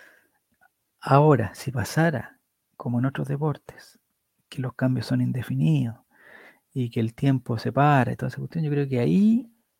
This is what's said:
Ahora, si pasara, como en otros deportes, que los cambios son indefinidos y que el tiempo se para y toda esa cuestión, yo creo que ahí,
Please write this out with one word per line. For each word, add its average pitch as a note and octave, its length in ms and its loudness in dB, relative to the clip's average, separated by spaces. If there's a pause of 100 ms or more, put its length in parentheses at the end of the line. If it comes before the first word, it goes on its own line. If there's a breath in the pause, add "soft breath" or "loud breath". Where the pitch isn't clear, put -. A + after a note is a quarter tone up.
(1000 soft breath)
Ahora, C#3 540 4
si - 180 -10
pasara, C3 680 -4 (380)
como A#2+ 200 -4
en B2 80 0
otros C3+ 220 -6
deportes, - 720 -8 (500)
que - 100 -16
los C3 140 -6
cambios B2+ 320 -2
son B2+ 160 0
indefinidos B2+ 760 0 (760 loud breath)
y B2+ 160 -4
que A#2+ 100 -4
el A2+ 140 -2
tiempo C3 460 0
se A#2+ 120 -6
para C3 400 4
y A#2+ 40 -6
toda C3 140 -6
esa - 100 -12
cuestión, D3 240 -6
yo D3 80 -2
creo C#3+ 180 -2
que B2 100 -2
ahí, G3+ 520 2 (280)